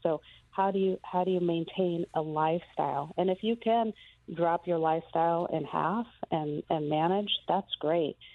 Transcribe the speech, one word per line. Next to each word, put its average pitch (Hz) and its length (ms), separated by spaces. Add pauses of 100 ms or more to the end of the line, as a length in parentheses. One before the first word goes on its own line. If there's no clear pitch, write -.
So 160 180 (300)
how 196 200
do 196 80
you, 190 240
how 180 220
do 190 60
you 180 100
maintain 170 720
a 160 80
lifestyle? 156 960
And 185 120
if 185 120
you 226 160
can 226 340 (420)
drop 170 340
your 175 100
lifestyle 165 720
in 156 140
half 170 400 (260)
and, 151 380
and 151 200
manage, 180 420 (180)
that's 185 320
great. 156 340 (200)